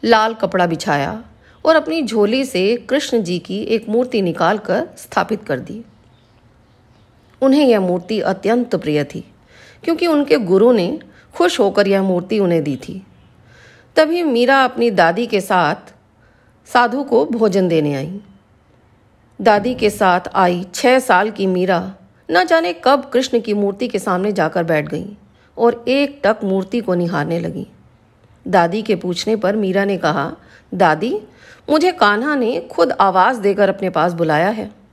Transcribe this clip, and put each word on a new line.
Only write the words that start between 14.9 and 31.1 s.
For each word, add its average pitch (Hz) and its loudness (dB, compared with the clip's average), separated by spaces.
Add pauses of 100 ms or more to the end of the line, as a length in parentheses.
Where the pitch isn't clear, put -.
दादी 180 2
के 214 -2
साथ 180 0 (880)
साधु 247 2
को 269 2
भोजन 202 0
देने 151 0
आई। 156 -8 (1200)
दादी 208 2
के 220 0
साथ 185 2 (140)
आई 180 0
छह 254 4
साल 214 2
की 196 -4
मीरा 185 -2 (360)
न 359 2
जाने 339 0 (120)
कब 262 2
कृष्ण 247 0
की 208 -4
मूर्ति 202 -2
के 202 -4
सामने 190 -2
जाकर 175 -2
बैठ 156 -2
गई 180 -10 (420)
और 233 0
एक 277 -2
टक 220 2
मूर्ति 190 -2
को 196 -2
निहारने 170 -2
लगी। - -8 (840)
दादी 185 2
के 208 0
पूछने 180 -4
पर 196 -2
मीरा 196 0
ने 202 -2
कहा, 151 -2 (380)
"दादी, 185 0 (500)